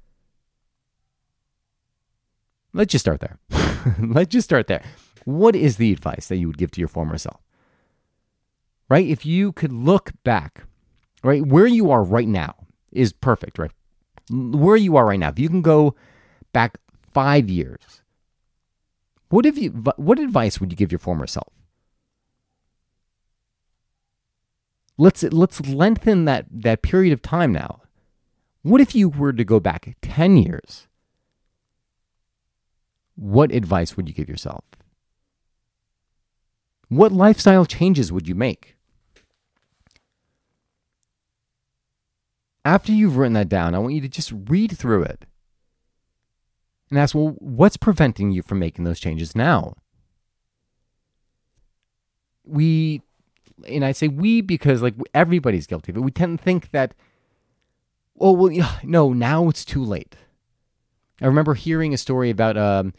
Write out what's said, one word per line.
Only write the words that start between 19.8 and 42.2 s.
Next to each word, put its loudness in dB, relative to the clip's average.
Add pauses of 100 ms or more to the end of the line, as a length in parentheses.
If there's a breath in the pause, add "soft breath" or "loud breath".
what 2
advice -2
would -4
you -10
give -2
your -6
former -6
self? -12 (3500)
Let's, 4
let's 0
lengthen 0
that, -2
that -2
period 2
of -2
time -2
now. -8 (800)
What 4
if 2
you 4
were -2
to -2
go 4
back -4
ten 4
years? -2 (2250)
What 2
advice -2
would -8
you -12
give -10
yourself? -14 (2250)
What 4
lifestyle 6
changes 0
would -6
you -6
make? -6 (3750)